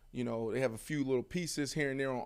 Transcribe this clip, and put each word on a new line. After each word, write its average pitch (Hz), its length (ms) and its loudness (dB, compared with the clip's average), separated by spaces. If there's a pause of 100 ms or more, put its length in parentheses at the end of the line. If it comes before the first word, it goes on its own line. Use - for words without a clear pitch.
(100)
You 123 140 -2
know, 117 260 0
they 117 100 0
have 123 120 4
a 110 60 -6
few 147 260 -2
little 131 180 4
pieces 151 520 -2
here 143 160 2
and 135 100 -2
there 135 100 0
on 127 160 -2